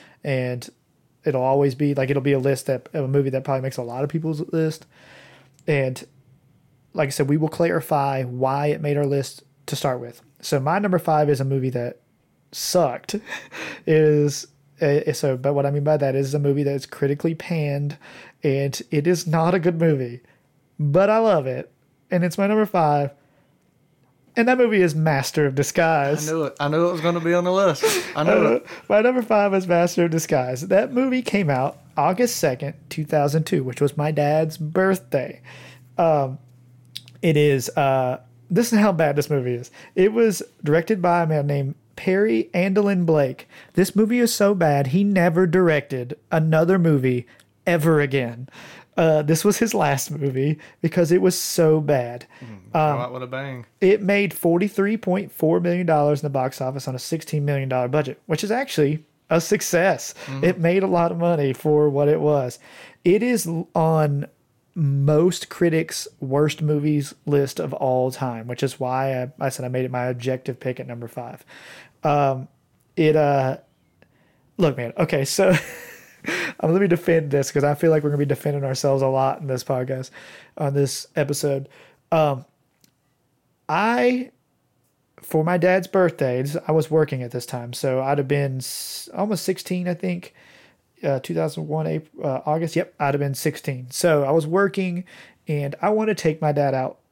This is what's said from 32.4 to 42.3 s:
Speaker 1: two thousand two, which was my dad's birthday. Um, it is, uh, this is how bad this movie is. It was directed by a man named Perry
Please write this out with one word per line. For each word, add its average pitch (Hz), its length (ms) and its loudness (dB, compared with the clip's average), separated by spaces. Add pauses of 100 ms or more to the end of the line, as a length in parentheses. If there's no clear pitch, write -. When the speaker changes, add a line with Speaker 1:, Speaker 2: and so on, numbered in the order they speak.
Speaker 1:
two 156 140 -6
thousand 147 400 2
two, 147 200 -2
which 127 160 -6
was 143 160 0
my 151 140 -2
dad's 151 480 0
birthday. 170 840 -2 (560)
Um, 147 420 0 (840)
it 156 160 4
is, 139 400 2
uh, 131 400 2 (320)
this 233 240 0
is 208 40 6
how 208 140 4
bad 156 240 0
this 147 140 -2
movie 123 240 -2
is. 120 160 -10 (240)
It 196 180 4
was 226 300 2 (200)
directed 170 380 0
by 175 220 2
a 165 40 0
man 147 200 0
named 143 280 -2 (220)
Perry 220 560 0